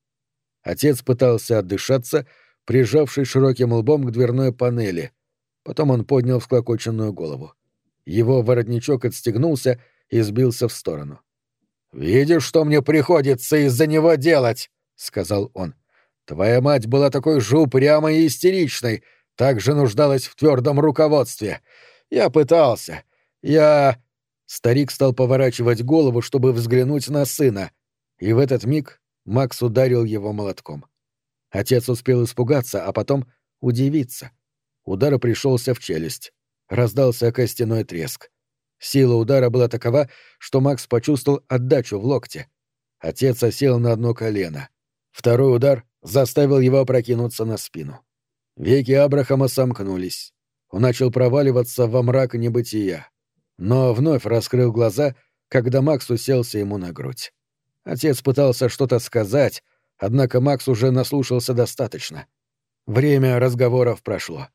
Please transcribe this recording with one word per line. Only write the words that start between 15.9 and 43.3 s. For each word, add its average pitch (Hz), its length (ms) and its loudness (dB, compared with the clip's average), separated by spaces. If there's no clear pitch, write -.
«Твоя 107 360 0
мать 135 260 0
была 139 220 2
такой 143 300 0
же 117 180 0
упрямой 151 640 4
и 160 80 4
истеричной, 147 760 -2
так 127 260 2
же 139 140 2
нуждалась 139 500 2
в - 100 -18
твердом 143 440 2
руководстве. 147 840 0
Я 185 200 2
пытался. 135 760 2
Я...» 147 600 4
Старик 131 460 0
стал 131 220 0
поворачивать 120 680 0
голову, 131 380 2
чтобы 127 320 2
взглянуть 127 560 0
на 143 160 0
сына, 104 460 -2
и 98 160 -2
в 117 60 2
этот 135 260 0
миг 147 360 -4
Макс 123 360 -2
ударил 123 440 2
его 107 260 -6
молотком. 95 540 -10
Отец 120 400 0
успел 123 340 0
испугаться, 117 640 -2
а 98 80 -6
потом 127 340 -2
удивиться. 131 720 -4
Удар 117 340 0
пришелся 127 540 0
в - 60 -10
челюсть. 80 520 -8
Раздался 120 640 0
костяной 113 520 -2
треск. - 460 -10
Сила 131 360 2
удара 123 340 2
была 123 180 2
такова, 120 420 -2
что - 240 -2
Макс 135 260 -2
почувствовал 143 600 -2
отдачу 127 520 0
в 101 60 -6
локте. - 440 -6
Отец 120 440 -2